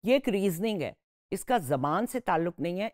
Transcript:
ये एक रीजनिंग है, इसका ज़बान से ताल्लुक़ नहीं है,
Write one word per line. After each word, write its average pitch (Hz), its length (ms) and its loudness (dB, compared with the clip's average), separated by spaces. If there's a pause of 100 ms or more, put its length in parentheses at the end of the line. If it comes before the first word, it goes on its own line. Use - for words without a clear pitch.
ये 233 120 4
एक 277 140 2
रीजनिंग 196 520 0
है, 117 140 -6 (360)
इसका 240 280 0
ज़बान 147 460 0
से 247 160 -4
ताल्लुक़ 170 400 0
नहीं 175 180 -4
है, 220 140 -4